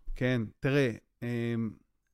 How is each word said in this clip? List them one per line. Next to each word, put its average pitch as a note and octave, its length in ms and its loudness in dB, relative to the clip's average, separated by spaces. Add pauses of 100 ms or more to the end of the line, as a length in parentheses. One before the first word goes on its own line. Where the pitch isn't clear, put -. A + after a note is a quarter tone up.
(160)
כן? B2+ 260 2 (180)
תראה, C3+ 320 2 (300)
אמ, A#2 500 -2 (420)